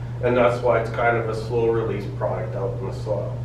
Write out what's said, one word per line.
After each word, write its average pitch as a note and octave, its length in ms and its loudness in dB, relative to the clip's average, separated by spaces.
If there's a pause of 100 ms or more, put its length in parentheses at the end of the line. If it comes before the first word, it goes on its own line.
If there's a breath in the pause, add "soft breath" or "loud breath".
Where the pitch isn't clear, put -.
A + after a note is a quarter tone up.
(220 loud breath)
And B2 140 4
that's - 260 4
why - 180 4
it's - 100 -2
kind A#2 260 2
of A2+ 120 0
a G#2+ 60 -2
slow A#2 360 0
release G#2 340 0 (140)
product A2+ 360 -2
out B2 240 -4
in F#2+ 100 -4
the - 40 -6
soil. G2+ 520 -4